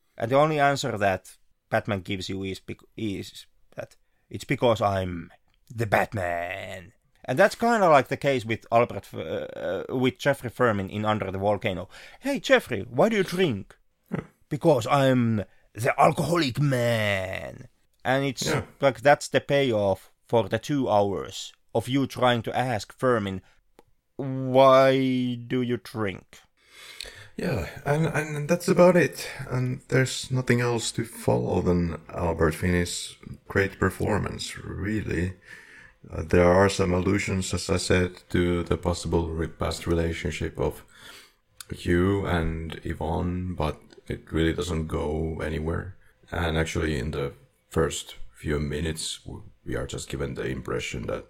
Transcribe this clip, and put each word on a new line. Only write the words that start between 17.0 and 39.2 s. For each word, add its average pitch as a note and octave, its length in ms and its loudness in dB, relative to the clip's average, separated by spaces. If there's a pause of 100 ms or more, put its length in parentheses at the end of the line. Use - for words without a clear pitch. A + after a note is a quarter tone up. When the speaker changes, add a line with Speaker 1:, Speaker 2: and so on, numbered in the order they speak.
Speaker 1:
And C3 220 0
it's C3+ 200 -4
Speaker 2:
Yeah. C3+ 160 0 (180)
Speaker 1:
like, C3 220 2
that's C#3+ 260 6
the - 140 0
payoff A2 680 0 (160)
for A2+ 220 2
the A2+ 100 0
two C#3+ 300 -2
hours G2 640 0 (200)
of A2+ 140 -2
you C3+ 200 0
trying A#2+ 360 0
to - 120 -6
ask B2 380 -4
Furman, G2+ 480 0 (760)
"Why C3 1160 4
do A#2+ 260 -4
you A#2+ 160 -2
drink?" - 640 -8 (960)
Speaker 2:
Yeah, B2+ 300 -4 (180)
and, D3+ 220 2
and D3 420 -4
that's E3+ 200 0
about F3+ 260 8
it. - 340 2 (200)
And B2+ 400 -4
there's C3 420 0
nothing B2 300 2
else A#2+ 320 -2
to A#2 100 -2
follow - 580 -2
than F2 380 0 (140)
Albert E2 420 0
Finney's F2 600 -2 (320)
great G2 300 -2
performance, - 800 -2
really. F#2 760 -4 (760)
Uh, E2 140 -6
there F2 300 6
are G2 160 6
some F#2 240 2
allusions, F#2+ 600 0
as - 160 -4
I F#2 80 2
said, F2+ 520 0
to F2 340 2
the E2+ 140 0
possible E2+ 520 -2